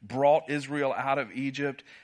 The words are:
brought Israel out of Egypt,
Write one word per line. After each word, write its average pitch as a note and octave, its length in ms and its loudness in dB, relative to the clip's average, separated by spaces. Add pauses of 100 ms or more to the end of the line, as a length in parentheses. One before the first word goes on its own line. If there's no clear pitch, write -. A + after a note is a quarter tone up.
brought C3+ 480 2
Israel C#3+ 460 -2
out C3+ 220 0
of A2 140 -4
Egypt, C3+ 500 -4 (220)